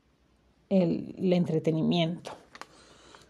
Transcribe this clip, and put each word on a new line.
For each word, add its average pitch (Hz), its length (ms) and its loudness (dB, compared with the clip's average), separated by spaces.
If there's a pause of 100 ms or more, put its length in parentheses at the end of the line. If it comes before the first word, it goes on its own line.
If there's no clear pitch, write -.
(680)
el, 175 480 0
el 180 160 2
entretenimiento. 160 1000 0 (1000)